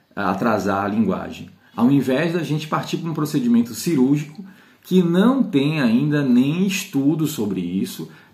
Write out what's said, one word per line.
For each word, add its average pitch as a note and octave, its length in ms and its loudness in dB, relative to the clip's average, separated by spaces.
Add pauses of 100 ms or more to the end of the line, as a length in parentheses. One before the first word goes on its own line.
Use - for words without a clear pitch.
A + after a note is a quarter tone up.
(160)
a G2 160 -2
atrasar G2 540 -2
a - 20 -2
linguagem. F#2+ 640 -4 (260)
Ao A#2+ 140 2
invés C#3+ 440 2
da F3 100 -2
gente D3 240 -4
partir D#3+ 300 -4
pra E3 120 -6
um D#3 40 -4
procedimento A#2+ 600 0
cirúrgico, D3 720 0 (360)
que F#3 200 2
não G3+ 420 2
tem D3 380 0
ainda C#3+ 420 2
nem C#3 420 2
estudo D#3 640 0
sobre G2 340 -4
isso, F2+ 480 -4 (240)